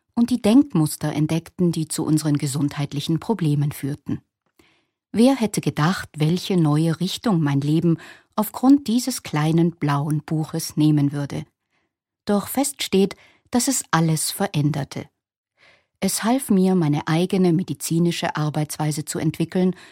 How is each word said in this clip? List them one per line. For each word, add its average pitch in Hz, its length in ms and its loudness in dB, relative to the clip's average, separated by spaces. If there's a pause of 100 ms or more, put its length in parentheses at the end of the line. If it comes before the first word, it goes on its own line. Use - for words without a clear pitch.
(160)
und 240 160 0
die 247 100 -2
Denkmuster 202 720 2
entdeckten, 165 580 -2
die 160 160 -4
zu - 160 -6
unseren 151 340 2
gesundheitlichen 143 840 -4
Problemen 147 520 0
führten. 143 500 -8 (920)
Wer 247 240 4
hätte 214 260 -2
gedacht, 156 560 0
welche 175 400 0
neue 156 420 2
Richtung 185 420 -2
mein 139 200 0
Leben 160 360 2 (380)
aufgrund 277 520 2
dieses 247 360 -2
kleinen 165 480 2
blauen 147 500 -2
Buches 160 540 -6
nehmen 151 360 4
würde? 143 340 -8 (800)
Doch 202 220 0
fest - 360 -4
steht, 190 320 2 (340)
dass - 180 0
es 269 240 -2
alles 160 400 0
veränderte. 147 760 -4 (920)
Es - 240 -2
half 247 260 0
mir, 190 260 4
meine 151 320 0
eigene 180 460 2
medizinische 170 800 -2
Arbeitsweise 151 680 -4
zu - 160 -8
entwickeln 180 560 0 (160)